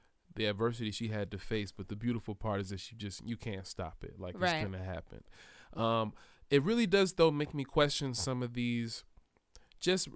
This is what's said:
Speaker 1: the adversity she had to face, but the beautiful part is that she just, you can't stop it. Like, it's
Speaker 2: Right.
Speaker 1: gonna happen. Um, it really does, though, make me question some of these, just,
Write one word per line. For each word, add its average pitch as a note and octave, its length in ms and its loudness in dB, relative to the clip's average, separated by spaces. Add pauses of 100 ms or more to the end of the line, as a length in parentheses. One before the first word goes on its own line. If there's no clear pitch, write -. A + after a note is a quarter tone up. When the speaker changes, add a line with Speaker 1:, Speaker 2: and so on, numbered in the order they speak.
(340)
Speaker 1:
the A2 120 0
adversity A2+ 440 0
she A2+ 180 -4
had G#2 240 -2
to G2+ 60 -6
face, G#2 340 -2
but - 160 -10
the G#2+ 80 -6
beautiful A2+ 380 -2
part G#2 260 -2
is F#2+ 100 -4
that G2 100 -6
she - 160 -14
just, G#2+ 300 -8
you A2+ 100 -4
can't G2 300 -6
stop - 380 -8
it. E2+ 140 -12
Like, F2+ 160 -8
it's F3+ 80 -4
Speaker 2:
Right. E3+ 200 2
Speaker 1:
gonna F#2+ 220 -4
happen. - 400 -8 (500)
Um, A2+ 400 0 (360)
it C#3+ 120 6
really A3+ 240 4
does, F#3+ 280 4
though, E3 160 8
make D3 240 -2
me C#3 100 -2
question C#3+ 500 2
some B2+ 280 0
of A#2+ 120 -4
these, A#2+ 500 -2 (720)
just, F3+ 380 2